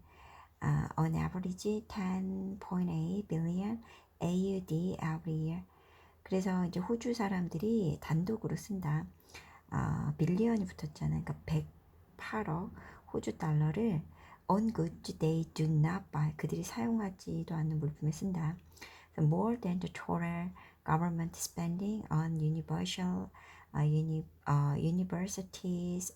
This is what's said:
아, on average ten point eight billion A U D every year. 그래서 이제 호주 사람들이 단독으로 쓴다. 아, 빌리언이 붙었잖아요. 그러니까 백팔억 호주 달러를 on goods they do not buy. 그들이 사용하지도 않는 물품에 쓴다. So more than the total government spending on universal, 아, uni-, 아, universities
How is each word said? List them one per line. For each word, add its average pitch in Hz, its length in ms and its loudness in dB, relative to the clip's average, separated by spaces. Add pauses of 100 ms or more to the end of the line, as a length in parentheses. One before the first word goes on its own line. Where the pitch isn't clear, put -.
(600)
아, 147 260 2 (100)
on 160 160 2
average 185 720 -2
ten 190 720 -2
point 180 300 0
eight 170 380 -2
billion 185 560 0 (380)
A 185 340 2
U 185 100 -4
D 170 280 0
every 160 540 -2
year. 170 160 -4 (600)
그래서 185 420 2
이제 175 140 -2
호주 233 340 0
사람들이 190 840 0
단독으로 180 560 0
쓴다. 175 500 -2 (640)
아, - 480 0
빌리언이 202 480 4
붙었잖아요. 156 580 -2
그러니까 147 120 -4 (100)
백팔억 - 1300 -4 (380)
호주 - 260 -4
달러를 156 640 2 (460)
on 214 240 4
goods - 480 -4
they 160 240 2 (100)
do 156 120 0
not 160 460 4
buy. 156 260 0
그들이 165 260 -2
사용하지도 190 920 -2
않는 156 260 0
물품에 151 320 0
쓴다. 175 440 -2 (600)
So 156 120 6
more 202 320 4
than 185 220 0
the 175 100 -4
total 170 600 -2 (340)
government 165 520 2
spending 190 720 -2
on 160 300 2
universal, 180 880 0 (460)
아, 147 100 2
uni-, 156 420 2 (200)
아, 143 320 4
universities 180 1400 -2